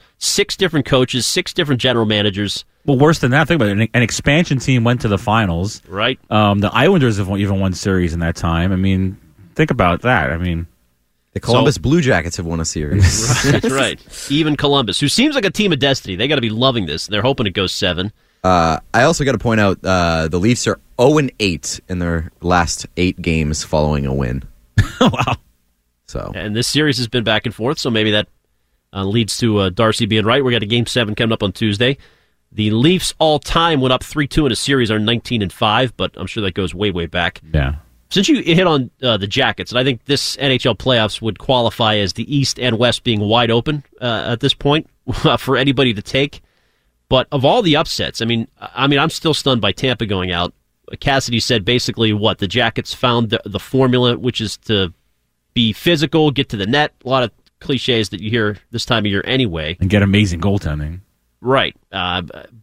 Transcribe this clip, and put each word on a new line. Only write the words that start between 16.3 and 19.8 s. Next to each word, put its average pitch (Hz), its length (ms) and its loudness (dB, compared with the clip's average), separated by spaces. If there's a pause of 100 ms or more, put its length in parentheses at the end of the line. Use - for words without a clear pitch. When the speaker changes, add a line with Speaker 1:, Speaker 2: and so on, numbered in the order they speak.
Speaker 1:
be 117 100 0
loving 117 360 0
this. 78 220 -6
They're 101 120 -2
hoping 127 260 0
it 92 60 -2
goes 95 200 -2
seven. 92 380 -2 (320)
Speaker 3:
Uh, 85 360 2 (160)
I 117 80 4
also 156 200 2
gotta 127 160 0
point 113 220 0
out, 98 240 0